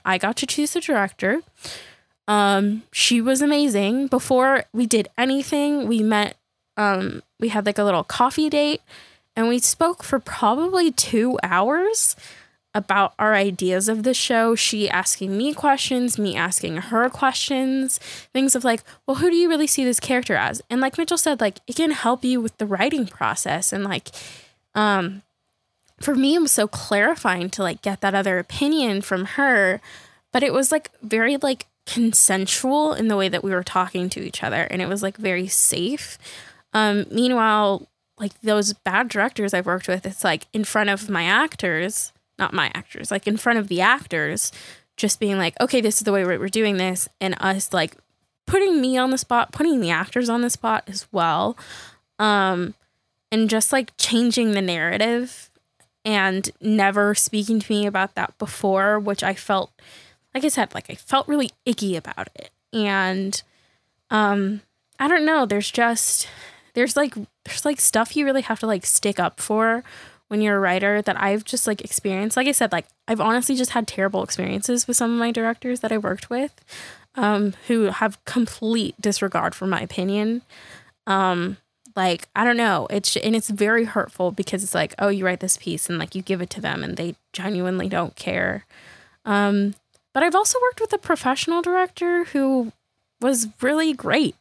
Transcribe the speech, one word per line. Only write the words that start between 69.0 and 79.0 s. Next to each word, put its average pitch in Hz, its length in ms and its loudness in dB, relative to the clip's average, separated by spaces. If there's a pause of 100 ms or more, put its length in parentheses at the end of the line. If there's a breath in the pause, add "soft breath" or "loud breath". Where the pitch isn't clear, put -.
up 175 200 -2
for 226 440 0 (440 loud breath)
when 208 140 0
you're 208 160 2
a - 20 2
writer 196 420 2
that 202 200 -2
I've 202 220 0
just, - 220 -2
like, 214 160 -2
experienced. 202 560 -2
Like 262 100 2
I 285 40 2
said, 233 200 2
like, 170 140 -4 (220)
I've 220 140 -2
honestly 240 340 2
just 247 160 0
had 226 160 -2
terrible 196 360 -2
experiences 196 640 -2
with 240 100 0
some 233 140 2
of 233 80 0
my 233 120 0
directors 233 480 -4
that 220 120 -4
I 220 60 0
worked 202 320 -4
with, 262 220 -4 (640 loud breath)
um, 208 380 0 (140)
who 226 180 2
have 202 400 -2
complete 226 760 -2